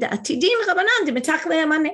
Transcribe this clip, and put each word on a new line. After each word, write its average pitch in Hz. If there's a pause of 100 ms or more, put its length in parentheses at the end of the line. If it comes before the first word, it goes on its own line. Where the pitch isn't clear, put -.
דעתידין 262 (100)
רבנן 392
דמתקלי 311
המנה, 311